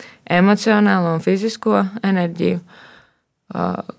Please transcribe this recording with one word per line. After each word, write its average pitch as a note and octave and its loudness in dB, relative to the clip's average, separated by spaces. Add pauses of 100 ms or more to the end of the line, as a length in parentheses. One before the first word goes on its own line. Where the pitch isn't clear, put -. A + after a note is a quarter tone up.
(260)
emocionālo G3 2
un D#3+ -4
fizisko G3+ 0 (160)
enerģiju, F3 -2 (920)
ā, F2 -4 (320)